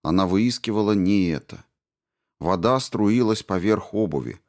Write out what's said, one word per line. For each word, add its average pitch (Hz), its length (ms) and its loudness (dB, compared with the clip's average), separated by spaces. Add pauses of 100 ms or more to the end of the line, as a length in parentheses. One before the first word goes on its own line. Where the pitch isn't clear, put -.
Она 92 240 0
выискивала 107 680 0
не 98 340 2
это. - 380 -8 (760)
Вода 92 400 2
струилась 110 640 0
поверх 95 500 -2
обуви, 73 560 -4